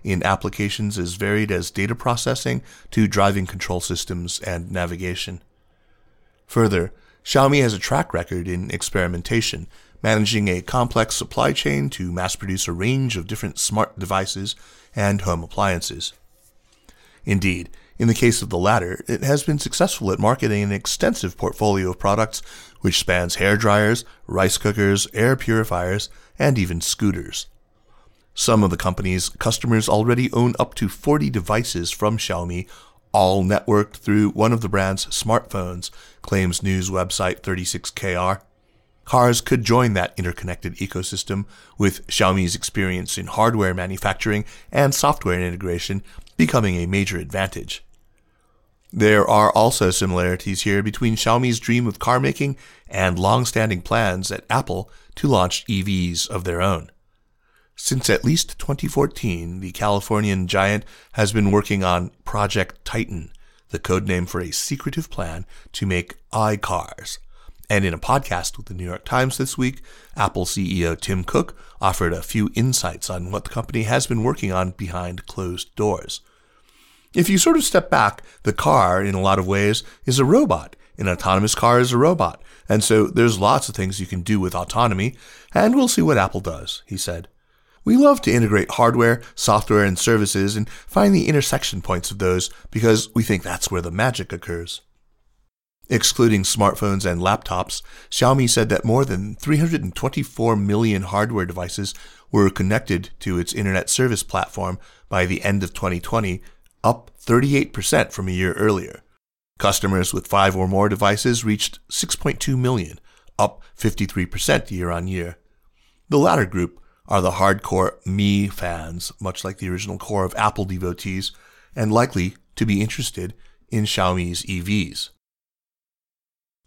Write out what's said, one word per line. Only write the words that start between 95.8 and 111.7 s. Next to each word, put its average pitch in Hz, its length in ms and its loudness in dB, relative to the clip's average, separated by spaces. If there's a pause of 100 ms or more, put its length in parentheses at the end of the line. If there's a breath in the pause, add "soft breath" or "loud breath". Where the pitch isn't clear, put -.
Excluding 110 540 4
smartphones 101 600 0
and 87 160 -2
laptops, 95 600 -2 (280 loud breath)
Xiaomi 131 380 4
said 113 220 2
that 107 160 0
more 123 180 4
than 104 300 -4
three 147 240 0
hundred 165 240 0
and 90 120 -8
twenty-four 117 640 -2
million 101 460 2
hardware 101 420 -2
devices 90 500 -8 (380 loud breath)
were 101 160 6
connected 95 600 0 (100)
to 92 180 -2
its 87 140 -4
internet 95 380 -2
service 123 320 0
platform 92 560 -6 (300 soft breath)
by 92 180 2
the - 180 -2
end 101 180 2
of 90 120 -6
twenty 90 260 -4
twenty, 101 420 -2 (400 soft breath)
up - 360 0
thirty-eight 135 560 2
percent - 380 0
from 95 160 -6
a 92 40 -2
year 90 220 0
earlier. 101 480 0 (560)
Customers 98 560 0
with 90 120 -6
five 98 300 4
or 92 100 0
more 98 220 2
devices 104 560 0
reached - 360 -2 (100)